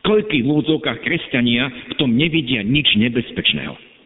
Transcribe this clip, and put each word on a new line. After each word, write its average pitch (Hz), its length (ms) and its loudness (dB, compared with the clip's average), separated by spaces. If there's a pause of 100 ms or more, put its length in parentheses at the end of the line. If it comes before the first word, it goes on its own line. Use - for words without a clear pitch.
Koľkí 208 320 2
v 123 160 2
úvodzovkách 147 480 0
kresťania 123 640 0 (240)
v - 80 -8
tom 123 160 2
nevidia 135 480 0
nič 135 320 2
nebezpečného. 104 800 -2 (300)